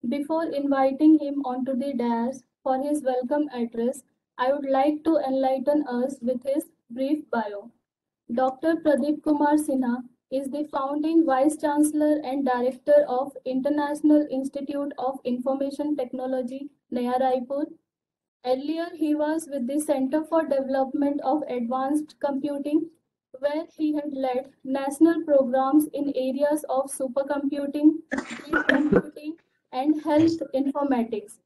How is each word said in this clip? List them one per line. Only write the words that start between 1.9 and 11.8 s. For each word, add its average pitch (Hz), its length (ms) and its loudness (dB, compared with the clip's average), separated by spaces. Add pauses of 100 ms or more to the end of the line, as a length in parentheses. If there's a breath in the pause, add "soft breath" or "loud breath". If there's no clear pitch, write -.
dais 240 400 -2 (240)
for 262 220 0
his 294 240 -2
welcome 254 360 -2 (140)
address, 233 420 -4 (440)
I - 60 2
would 285 160 -2 (100)
like 302 260 2
to 320 100 2 (140)
enlighten 269 580 0 (120)
us 269 220 -2
with 247 220 -4 (120)
his 311 120 -2 (240)
brief 269 400 -2
bio. 214 400 -6 (720)
Doctor 269 340 2 (140)
Pradeep 285 340 2
Kumar 294 320 4 (140)
Sinha 254 260 0 (380)
is 269 240 -4
the 294 160 -4
founding 302 580 2
Vice 269 260 2
Chancellor 302 600 2 (140)